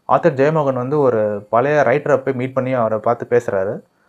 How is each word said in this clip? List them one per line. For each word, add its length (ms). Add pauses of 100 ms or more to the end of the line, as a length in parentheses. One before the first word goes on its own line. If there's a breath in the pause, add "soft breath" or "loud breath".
ஆத்தர் 260
ஜெயமோகன் 380
வந்து 260
ஒரு 500
பழைய 380
ரைட்டரை 300
போய் 160
மீட் 200
பண்ணி 200
அவரை 240
பார்த்து 320
பேசுறாரு. 500 (300)